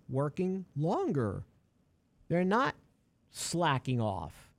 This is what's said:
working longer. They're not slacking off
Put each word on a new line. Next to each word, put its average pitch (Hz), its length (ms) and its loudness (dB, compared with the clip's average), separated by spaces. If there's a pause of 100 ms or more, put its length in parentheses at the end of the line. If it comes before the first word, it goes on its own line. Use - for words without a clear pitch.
working 180 560 -2 (120)
longer. 147 680 0 (840)
They're 170 140 2
not 214 320 2 (560)
slacking 139 720 0
off 90 580 -4